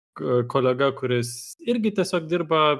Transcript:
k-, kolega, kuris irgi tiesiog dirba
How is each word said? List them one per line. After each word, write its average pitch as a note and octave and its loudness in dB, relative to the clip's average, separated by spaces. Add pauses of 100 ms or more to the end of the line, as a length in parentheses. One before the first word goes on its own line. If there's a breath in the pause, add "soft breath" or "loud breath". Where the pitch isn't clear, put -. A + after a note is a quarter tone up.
(160)
k-, B2 0
kolega, B2+ 2
kuris B2 -4
irgi A3+ 0
tiesiog F3+ -2
dirba D#3+ 0 (180)